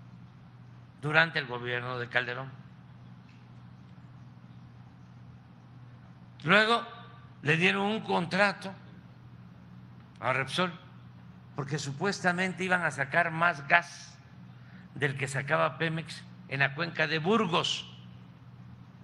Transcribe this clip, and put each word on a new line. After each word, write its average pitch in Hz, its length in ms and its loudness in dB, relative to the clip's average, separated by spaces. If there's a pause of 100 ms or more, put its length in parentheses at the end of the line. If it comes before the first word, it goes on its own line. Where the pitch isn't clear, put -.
(1000)
durante 156 380 4
el 139 80 -2
gobierno 123 500 -2
de 120 120 -4
Calderón. 123 420 -2 (4000)
Luego 214 420 6 (580)
le 151 140 6
dieron 196 260 4
un 214 180 2
contrato 190 720 2 (1500)
a 120 140 0
Repsol 165 440 0 (800)
porque 143 240 -4
supuestamente 180 840 0
iban 180 180 4
a 160 80 2
sacar 143 400 2
más 160 380 2
gas - 440 2 (840)
del 139 220 0
que 139 100 -2
sacaba 143 520 0
Pemex 160 440 -4 (260)
en 135 120 -4
la 139 140 2
cuenca 160 320 0
de 156 120 0
Burgos, 175 720 2 (1120)